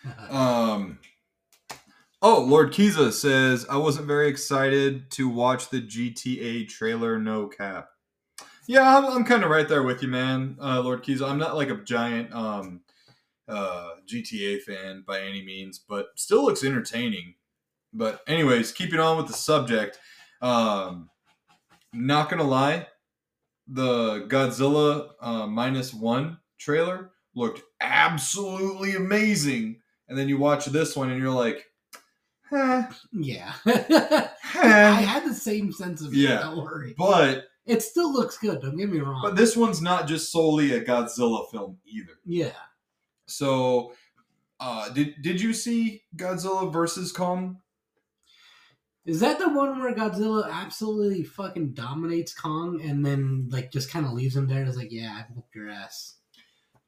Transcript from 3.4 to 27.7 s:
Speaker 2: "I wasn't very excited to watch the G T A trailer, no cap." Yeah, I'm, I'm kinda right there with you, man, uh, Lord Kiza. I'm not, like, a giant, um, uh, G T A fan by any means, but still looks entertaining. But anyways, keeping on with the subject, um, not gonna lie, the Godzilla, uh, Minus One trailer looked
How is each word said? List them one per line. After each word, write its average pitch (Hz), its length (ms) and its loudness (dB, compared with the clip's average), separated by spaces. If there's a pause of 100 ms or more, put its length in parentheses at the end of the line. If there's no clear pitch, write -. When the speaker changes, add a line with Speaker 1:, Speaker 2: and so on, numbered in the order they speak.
Speaker 2:
"I 139 60 -2
wasn't 147 320 0
very 147 220 4
excited 135 800 0
to 131 160 0
watch 123 420 0
the 127 120 -4
G 117 300 -6
T 127 280 -6
A 117 260 -6
trailer, 113 540 -2
no 107 280 -2
cap." 98 420 -12 (760)
Yeah, 262 320 8
I'm, 277 100 4
I'm 247 180 0
kinda 214 240 4
right 151 180 4
there 147 160 2
with 127 180 -2
you, 131 60 -4
man, 131 540 -2
uh, 131 200 0
Lord 123 220 -4
Kiza. 135 260 -2
I'm 143 80 -2
not, 156 200 -2
like, 139 120 -2
a 107 140 -8
giant, 117 500 -4
um, 101 460 -8 (680)
uh, 90 460 -8 (100)
G 117 160 -8
T 107 240 -8 (100)
A 98 40 -6
fan 95 460 -12
by 98 140 -6
any 98 240 -10
means, 95 360 -16
but 101 360 -8
still 254 300 2
looks 190 180 2
entertaining. 117 680 -4 (580)
But 110 340 -4
anyways, 135 460 2
keeping 160 300 -2
on 160 160 4
with 151 100 -2
the 113 60 -10
subject, 120 680 0 (420)
um, 101 680 0 (840)
not 143 380 2
gonna 170 140 0
lie, 139 440 2 (800)
the 117 640 0
Godzilla, 143 800 2 (100)
uh, 113 280 -6
Minus 127 460 -4
One 120 440 -2 (200)
trailer 175 540 -2 (240)
looked 117 280 -4 (180)